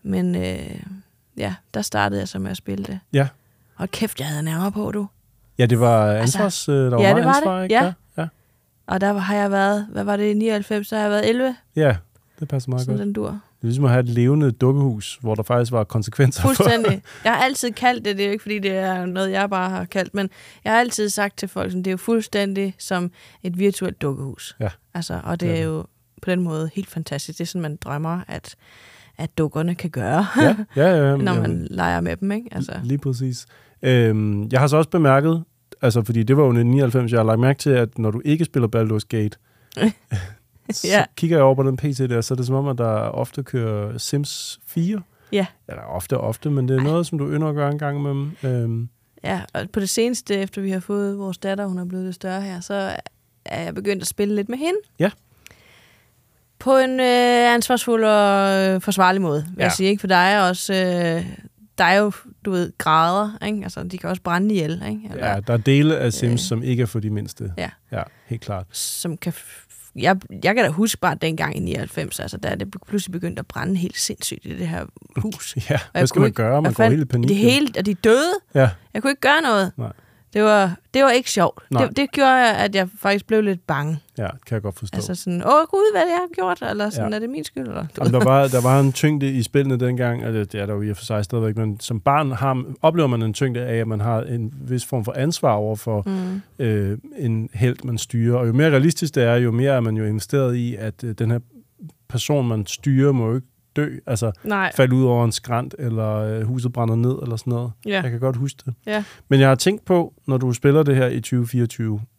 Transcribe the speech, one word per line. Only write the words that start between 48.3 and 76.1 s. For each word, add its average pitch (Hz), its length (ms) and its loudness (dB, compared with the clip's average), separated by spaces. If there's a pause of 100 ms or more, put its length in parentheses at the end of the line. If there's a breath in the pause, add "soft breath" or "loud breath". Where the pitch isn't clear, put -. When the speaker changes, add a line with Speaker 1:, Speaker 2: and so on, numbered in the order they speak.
Speaker 2:
Øhm. 120 460 -2 (340)
Speaker 1:
Ja, 190 180 -6 (120)
og - 200 -6
på 220 60 -2
det 196 100 -4
seneste, 226 460 -2
efter 196 260 -6
vi 196 100 -4
har 190 80 -2
fået 202 380 -4
vores 190 200 -8
datter, 196 280 -4
hun 185 120 -4
er 180 80 -6
blevet 185 200 -8
lidt 185 100 -8
større 190 260 -8
her, 190 180 -10
så 196 360 -6 (500)
er 147 180 -8
jeg 170 120 -8
begyndt 196 260 -4
at 175 60 -8
spille 208 280 -2
lidt 208 140 -4
med 240 80 -6
hende. 330 200 -2 (220)
Speaker 2:
Ja. 185 100 2 (1500 soft breath)
Speaker 1:
På 262 180 4
en, 262 220 2
øh, 247 540 4
ansvarsfuld 233 500 2
og, 202 500 4 (100)
øh, 190 180 2
forsvarlig 190 400 2
måde, 151 260 0
vil 180 100 -12
Speaker 2:
Ja. - 60 0
Speaker 1:
jeg 110 80 2
sige, 190 180 0
ikke? 202 100 2
For - 80 -6
der 190 80 4
er 185 340 4
også, 185 240 -4
øh, 175 520 0 (520)
der 196 60 4
er 175 140 6
jo, 208 140 4 (340)
du 202 60 -4
ved, 180 260 -2
grader, 180 680 2
ikke? 208 180 -4
Altså, - 200 -12
de 180 140 -10
kan 170 120 -8
også 185 120 -6
brænde 185 340 0
ihjel, 170 340 -2
ikke? 214 120 -8 (100)
Eller - 160 -4
Speaker 2:
Ja, 101 200 0
der 117 60 2
er 117 40 4
dele 143 400 4
af 120 160 0
Sims, 120 280 0
Speaker 1:
øh, - 60 -6
Speaker 2:
som 117 160 -2
ikke 127 200 0
er 113 40 0
for 113 120 -4
de 107 100 -4
mindste. 104 480 -6
Speaker 1:
ja. 87 120 -6 (220)
Speaker 2:
Ja, - 100 -6 (240)
helt 113 160 -10
klart. 98 300 -8
Speaker 1:
Som - 460 -8
kan 175 160 -8
f-, - 600 -20
jeg, 185 220 2 (260)
jeg 196 120 2
kan 240 80 4
da 156 60 2
huske 196 300 0
bare 175 220 0
dengang 160 340 -2
i 151 40 -4
nioghalvfems, - 600 -6
altså, - 180 -10
da 196 180 -4
det 101 180 -10 (140)
pludselig 202 240 -6
begyndte 170 280 -8
at - 80 -10
brænde 180 280 -4
helt 180 220 -4
sindssygt - 480 -8
i 156 120 -10
det 170 100 -6
her 160 180 -6 (320)
hus. - 400 -6
Speaker 2:
<laughs> 117 120 -8
Ja, - 60 0
Speaker 1:
Og - 40 0 (120)
Speaker 2:
hvad - 100 -2
Speaker 1:
jeg 131 60 4
Speaker 2:
skal - 80 -2